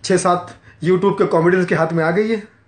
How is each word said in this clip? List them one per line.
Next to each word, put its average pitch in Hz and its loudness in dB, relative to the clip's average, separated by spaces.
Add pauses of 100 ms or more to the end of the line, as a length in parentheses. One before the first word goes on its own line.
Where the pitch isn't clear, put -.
छः 185 0
सात - -2 (240)
YouTube 185 2
के 190 0
कॉमेडियंस 175 2
के 175 -2
हाथ 160 0
में 165 -2
आ 165 0
गई 214 -2
है। 208 -6 (200)